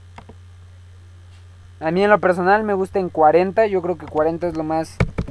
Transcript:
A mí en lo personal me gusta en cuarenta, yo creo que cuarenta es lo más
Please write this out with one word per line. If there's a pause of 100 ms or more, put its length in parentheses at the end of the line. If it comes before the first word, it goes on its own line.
(1800)
A
mí
en
lo
personal
me
gusta
en
cuarenta,
yo
creo
que
cuarenta
es
lo
más (340)